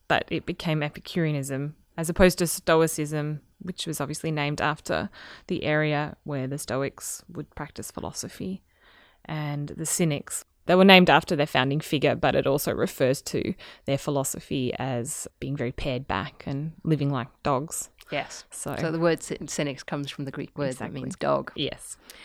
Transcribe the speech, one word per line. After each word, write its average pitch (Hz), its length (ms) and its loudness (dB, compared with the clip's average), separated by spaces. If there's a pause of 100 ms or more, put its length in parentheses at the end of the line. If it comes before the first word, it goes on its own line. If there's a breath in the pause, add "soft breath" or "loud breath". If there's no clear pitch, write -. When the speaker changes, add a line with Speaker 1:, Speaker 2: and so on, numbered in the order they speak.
Speaker 1:
that - 220 4
it - 160 -2
became 156 360 -2
Epicureanism, 147 920 -4 (220)
as 165 120 -2
opposed 180 300 6
to 175 80 2
Stoicism, 151 920 2 (200)
which 180 240 -8
was 156 160 -4
obviously 151 300 -4
named 147 300 -2
after 151 480 -2 (380 loud breath)
the - 160 -4
area 151 600 0
where 139 240 -4
the 139 100 -6
Stoics - 720 -6
would 165 240 -12
practice - 360 -12
philosophy, - 720 -10 (600 soft breath)
and 147 440 -6
the 160 160 -8
Cynics. - 600 -2 (200)
They 175 100 6
were 185 100 10
named 185 240 12
after 156 260 6
their 143 100 2
founding 139 360 0
figure, 139 340 2
but 135 200 2
it 135 120 2
also 139 260 0
refers 139 500 0
to - 300 -2 (300 loud breath)
their 139 140 0
philosophy 135 840 -4
as 127 480 -6 (140)
being 135 160 -4
very 127 160 -4
pared 131 340 -4
back 98 380 -6
and 143 260 -4 (120)
living 143 260 2
like 127 180 -2 (160)
dogs. 143 460 -2 (220)
Speaker 2:
Yes. - 380 -6
Speaker 1:
So - 300 -10
Speaker 2:
So 165 100 -2
the 160 100 -2
word 165 220 2
cy-, - 240 -8
cynics 143 380 -4
comes 143 260 -6
from - 140 -8
the 139 80 -8
Greek - 260 -10
word 143 120 -2
Speaker 1:
Exactly. 123 320 -8
Speaker 2:
that - 20 -6
means - 140 -6
dog. 139 380 0
Speaker 1:
Yes. - 420 -6 (280 loud breath)